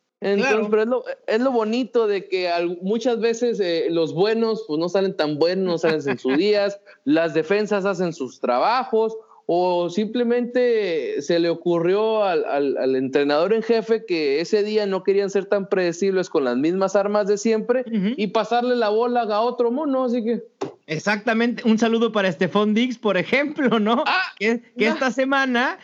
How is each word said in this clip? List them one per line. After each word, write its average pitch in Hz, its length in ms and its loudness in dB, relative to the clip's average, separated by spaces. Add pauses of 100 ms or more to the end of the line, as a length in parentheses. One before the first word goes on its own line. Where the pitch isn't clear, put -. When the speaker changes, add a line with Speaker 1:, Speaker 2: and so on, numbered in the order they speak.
(220)
Speaker 1:
Entonces, 202 360 0
Speaker 2:
Claro. 214 120 -2
Speaker 1:
pero 214 140 2
es 226 60 -2
lo, 247 140 -2 (220)
es 220 160 0
lo 262 100 2
bonito 233 540 0
de 202 220 -2
que 180 220 -2
al-, 175 340 -2
muchas 226 360 -2
veces, 226 400 0
eh, 170 300 0
los 165 240 0
buenos, 220 540 0
pues, 151 120 -4
no 175 100 -2
salen 190 260 0
tan 151 240 -2
buenos, 190 260 2
no 170 140 -2
salen 156 280 0
en 123 120 -2
sus 131 180 0
Speaker 2:
<laughs> - 0 -
Speaker 1:
días, 202 420 2 (240)
las 160 300 2
defensas 196 500 0
hacen 180 300 -2
sus - 260 -10
trabajos, 220 800 0 (320)
o 175 400 0
simplemente 226 1300 0
se 170 180 2
le 170 100 2
ocurrió 185 760 0
al, 170 180 0
al, 143 320 0
al 131 220 0
entrenador 147 560 2
en 220 100 0
jefe 226 420 0
que 151 360 0
ese 208 200 0
día 214 240 0
no 190 180 -2
querían 196 260 2
ser 196 160 -2
tan 196 240 -2
predecibles 185 600 0
con 151 140 0
las 123 140 0
mismas 190 400 0
armas 208 300 2
de 208 100 2
siempre 226 500 -2
Speaker 2:
Ujú. 220 300 -2
Speaker 1:
y 359 100 -2
pasarle 240 480 0
la 226 140 0
bola 240 320 0
a 214 180 -2
otro 240 320 0
mono, 262 320 -2
así 240 180 0
que 220 220 -2 (440)
Speaker 2:
Exactamente. 220 800 -2
Un 220 120 4
saludo 226 340 2
para 196 180 2
Stephon 208 440 0
Diggs, 233 240 0
por 202 180 0
ejemplo, 262 640 0
¿no? 233 260 2
Speaker 1:
Ah, 320 320 -2
Speaker 2:
Que, 233 260 -2 (140)
que 247 60 2
Speaker 1:
ya. 233 80 2
Speaker 2:
esta 269 200 0
semana, 262 720 0